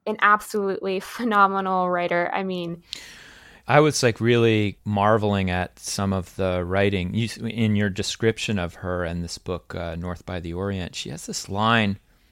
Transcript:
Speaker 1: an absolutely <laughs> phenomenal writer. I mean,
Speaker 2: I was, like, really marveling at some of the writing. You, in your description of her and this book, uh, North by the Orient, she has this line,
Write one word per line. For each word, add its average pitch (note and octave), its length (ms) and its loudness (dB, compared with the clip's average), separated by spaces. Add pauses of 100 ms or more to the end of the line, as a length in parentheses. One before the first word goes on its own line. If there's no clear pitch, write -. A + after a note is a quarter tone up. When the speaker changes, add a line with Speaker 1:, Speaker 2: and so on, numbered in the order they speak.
Speaker 1:
an G#3+ 140 -4
absolutely G3 800 2
<laughs> - 20 -4
phenomenal G3 920 0
writer. F3 420 0
I G3 100 -2
mean, F3 400 -6 (840)
Speaker 2:
I C3+ 140 6
was, D3+ 200 2
like, A#2 180 2
really A2+ 640 4
marveling G2+ 680 2
at F2+ 260 -2
some - 340 -4
of F#2 240 -4
the F2+ 300 0
writing. F#2+ 480 2
You, A2 160 -2 (160)
in A2 300 0
your G#2 140 2
description G#2+ 680 -2
of F2 180 -4
her F2+ 280 -4
and E2+ 200 -4
this - 140 -10
book, - 380 -10
uh, E2+ 200 -8
North F2 300 -8
by F2+ 140 -8
the E2+ 140 -8
Orient, F#2+ 420 -6
she - 160 -10
has D#3 160 -12
this - 200 -10
line, G#2 520 2 (320)